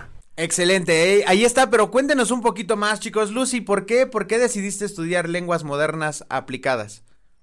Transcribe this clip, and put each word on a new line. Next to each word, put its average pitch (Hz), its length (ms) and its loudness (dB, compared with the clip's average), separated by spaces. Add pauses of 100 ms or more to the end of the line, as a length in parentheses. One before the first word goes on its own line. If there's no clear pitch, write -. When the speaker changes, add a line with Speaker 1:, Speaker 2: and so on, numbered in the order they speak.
Speaker 1:
<laughs> - 340 -20
Speaker 2:
Excelente, 175 800 2
¿eh? 165 80 4
Ahí 196 180 4
está, 240 240 4
pero 214 220 4
cuéntenos 269 400 2
un 247 120 -2
poquito 214 340 -2
más, 208 240 -2
chicos. 214 320 -2
Lucy, 247 280 -2
¿por 196 260 -2
qué, 240 200 2
por 214 220 -4
qué 220 100 0
decidiste 202 460 -2
estudiar 170 440 -4
Lenguas 170 360 -4
Modernas 151 640 -4
Aplicadas? 127 760 -4 (400)